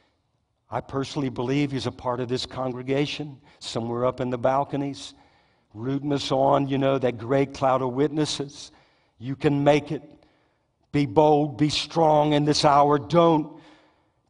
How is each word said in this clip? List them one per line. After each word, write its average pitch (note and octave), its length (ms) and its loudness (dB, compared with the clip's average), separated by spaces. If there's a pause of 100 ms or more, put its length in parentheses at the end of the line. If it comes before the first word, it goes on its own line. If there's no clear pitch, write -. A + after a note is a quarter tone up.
(720)
I A#2+ 100 -4
personally C3+ 480 -6
believe C3 440 -2
he's B2+ 140 -6
a B2 60 -4
part B2 280 -6
of A#2+ 80 -6
this B2+ 180 -4
congregation, C3 920 -6 (200)
somewhere A#2 480 -4
up B2+ 140 -2
in B2 100 -4
the B2+ 80 -4
balconies, C#3 760 -2 (640)
rooting C3+ 380 -4
us C#3 180 -2
on, C#3 380 4
you C3+ 100 0
know, C3+ 200 2
that A#2+ 200 -2
great C#3 360 0
cloud C3 280 0
of B2+ 100 -4
witnesses. C#3+ 760 -4 (480)
You C3 180 -8
can C#3+ 280 0
make D3 260 4
it. D3+ 120 -6 (920)
Be D3 120 2
bold, D3 540 4
be D3+ 100 2
strong D3+ 640 2
in D3 120 2
this D3+ 200 2
hour. C#3+ 340 6
Don't E3 600 2 (680)